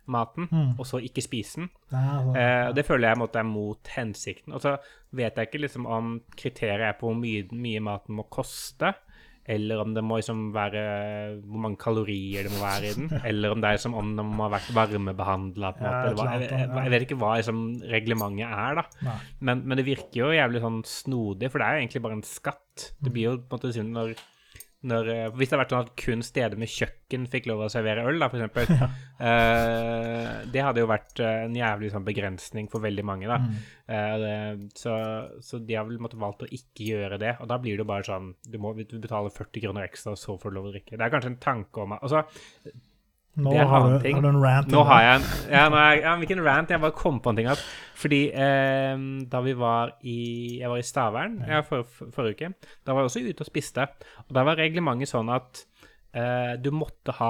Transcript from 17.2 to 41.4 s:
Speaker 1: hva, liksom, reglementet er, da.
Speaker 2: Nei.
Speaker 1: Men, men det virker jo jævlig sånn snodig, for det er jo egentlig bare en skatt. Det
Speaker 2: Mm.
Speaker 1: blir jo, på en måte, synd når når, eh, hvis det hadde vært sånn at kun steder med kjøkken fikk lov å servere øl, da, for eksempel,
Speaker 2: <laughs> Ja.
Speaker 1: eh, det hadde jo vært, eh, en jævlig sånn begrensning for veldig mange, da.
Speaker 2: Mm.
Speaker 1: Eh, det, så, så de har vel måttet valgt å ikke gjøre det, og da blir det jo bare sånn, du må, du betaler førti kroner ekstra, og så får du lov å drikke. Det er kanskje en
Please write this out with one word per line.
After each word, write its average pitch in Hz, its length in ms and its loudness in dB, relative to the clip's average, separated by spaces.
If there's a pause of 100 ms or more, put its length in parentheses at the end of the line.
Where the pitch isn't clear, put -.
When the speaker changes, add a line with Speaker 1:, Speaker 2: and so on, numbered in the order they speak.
Speaker 1:
hva, 107 180 4
liksom, 113 220 -2 (320)
reglementet 110 580 0
er, 113 240 -2
da. 165 100 0 (220)
Speaker 2:
Nei. 117 80 -4 (260)
Speaker 1:
Men, 127 280 0
men 131 100 2
det 131 80 0
virker 131 320 -4
jo 139 160 4
jævlig 120 300 4
sånn 113 180 -2
snodig, 117 720 -4
for 135 100 -2
det 107 60 2
er 143 100 2
jo 127 60 -2
egentlig 117 180 -6
bare 110 160 -6
en 104 80 -10
skatt. - 360 -8 (360)
Det 139 80 -4
Speaker 2:
Mm. 120 80 0
Speaker 1:
blir 113 80 -2
jo, 123 160 0
på 123 160 -10
en 120 60 -8
måte, 127 120 -4
synd 113 220 -6
når 113 220 -4 (680)
når, 113 240 0
eh, 113 240 -2
hvis 127 160 0
det 151 80 2
hadde 131 60 4
vært 127 100 0
sånn 123 120 2
at - 100 -20
kun 117 260 -2
steder 110 340 -2
med 113 120 -4
kjøkken - 600 -6
fikk 127 180 -6
lov 107 200 -2
å 107 40 -6
servere 110 360 -2
øl, 160 160 0
da, 131 60 2
for 123 100 -4
eksempel, 117 280 -2
Speaker 2:
<laughs> 147 140 6
Ja. 127 80 4 (380)
Speaker 1:
eh, 117 1300 2
det 131 100 2
hadde 120 200 2
jo 113 80 4
vært, - 300 -2
eh, 113 260 0
en 117 120 -6
jævlig 107 340 -2
sånn 98 140 -6
begrensning 101 640 -4
for 113 140 -4
veldig 101 200 -2
mange, 98 260 -4
da. 120 80 2
Speaker 2:
Mm. 113 160 0 (340)
Speaker 1:
Eh, 107 340 -2
det, 104 560 -6
så, 113 180 -4 (460)
så 120 220 -12
de 113 140 -4
har 107 100 -4
vel 117 140 -8
måttet 117 200 -10
valgt 104 240 -6
å - 40 -20
ikke - 400 -10
gjøre 101 280 -2
det, 117 220 -2
og 117 80 -10
da 120 100 -2
blir 113 180 -4
det 107 80 -4
jo 104 80 -4
bare 101 160 -4
sånn, 95 260 -8 (140)
du 113 100 -12
må, 107 180 -6
du 110 220 -12
betaler 104 360 -4
førti - 300 -10
kroner 98 220 -6
ekstra, - 300 -12
og - 40 -18
så 98 180 -10
får 101 140 -10
du 95 80 -8
lov 101 100 -10
å 98 60 -12
drikke. 107 200 -16
Det 113 100 0
er 131 80 0
kanskje 127 200 0
en 127 80 -12